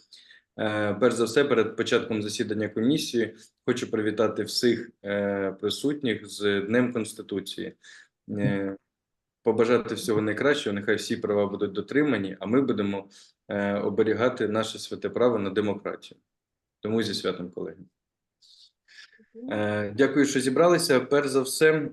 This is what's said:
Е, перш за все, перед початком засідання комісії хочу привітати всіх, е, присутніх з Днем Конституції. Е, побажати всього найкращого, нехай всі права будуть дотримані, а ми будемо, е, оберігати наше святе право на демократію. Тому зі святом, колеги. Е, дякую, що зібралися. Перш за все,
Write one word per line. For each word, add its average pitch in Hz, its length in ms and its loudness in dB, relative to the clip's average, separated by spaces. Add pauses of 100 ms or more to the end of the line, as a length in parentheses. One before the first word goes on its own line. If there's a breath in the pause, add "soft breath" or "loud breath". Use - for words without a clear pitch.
(580 soft breath)
Е, 107 360 -2
перш 113 200 4
за 117 100 0
все, 139 200 4
перед 113 320 2
початком 110 460 0
засідання 104 460 -4
комісії 113 680 0 (300 loud breath)
хочу - 240 -2
привітати 107 520 0
всіх, 120 480 0 (140)
е, 101 560 -2
присутніх 120 680 -2
з 101 340 0
Днем 120 320 0
Конституції. 101 840 -8 (560 loud breath)
Е, 98 460 -2 (680)
побажати 117 520 2
всього 107 260 0
найкращого, 107 540 0
нехай 101 220 0
всі 110 200 -4
права 104 300 0
будуть 98 260 -4
дотримані, 104 680 0
а 95 60 -6
ми 120 160 4
будемо, 101 460 -2 (400 soft breath)
е, 101 260 -2
оберігати 107 720 0
наше 107 300 -2
святе 98 320 -8
право 117 280 2
на 98 120 -4
демократію. 101 720 -4 (600)
Тому 110 220 0
зі 101 120 -4
святом, 92 360 -4
колеги. 87 260 -10 (1700 loud breath)
Е, 104 460 -2
дякую, 139 300 4
що 135 140 -2
зібралися. 147 600 4
Перш 143 280 2
за 131 120 2
все, 156 520 2